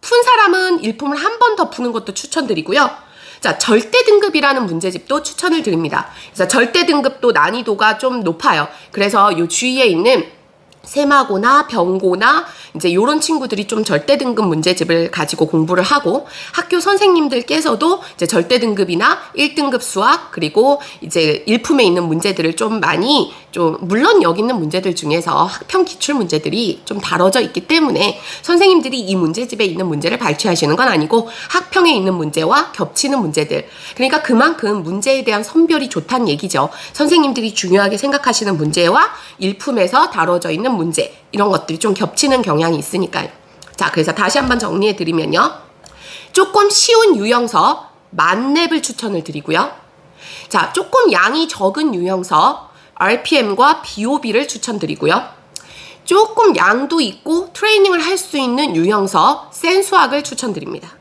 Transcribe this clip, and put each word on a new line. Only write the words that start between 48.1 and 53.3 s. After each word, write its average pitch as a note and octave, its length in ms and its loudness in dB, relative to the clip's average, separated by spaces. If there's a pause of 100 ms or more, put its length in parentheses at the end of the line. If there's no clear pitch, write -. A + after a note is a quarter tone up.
만렙을 C4+ 680 0
추천을 G3+ 440 -6
드리고요. D#3 460 -4 (760)
자, F3 240 0
조금 F#4 400 2
양이 A3+ 360 2
적은 A3 460 -2
유형서 F#3 760 0 (240)
알피엠과 A#3+ 880 2